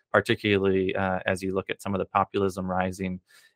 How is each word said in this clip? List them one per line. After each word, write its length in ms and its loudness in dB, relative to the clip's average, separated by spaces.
particularly, 840 2
uh, 300 -2
as 180 -2
you 100 -4
look 160 -2
at 120 -8
some 120 -4
of 60 0
the 60 -4
populism 680 0
rising. 480 -4